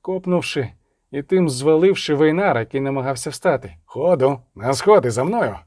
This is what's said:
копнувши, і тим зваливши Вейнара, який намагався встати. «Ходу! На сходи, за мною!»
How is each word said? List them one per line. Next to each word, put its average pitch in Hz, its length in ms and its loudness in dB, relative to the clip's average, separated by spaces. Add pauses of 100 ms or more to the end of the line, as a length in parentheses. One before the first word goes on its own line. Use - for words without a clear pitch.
копнувши, 180 680 -4 (420)
і 143 120 -8
тим 180 260 2
зваливши 156 640 2
Вейнара, 156 460 2
який 135 200 -4
намагався 139 500 -4
встати. 127 440 -2 (100)
«Ходу! 135 560 0 (140)
На 120 200 -2
сходи, 185 360 2
за 120 140 -2
мною!» 170 320 -4 (100)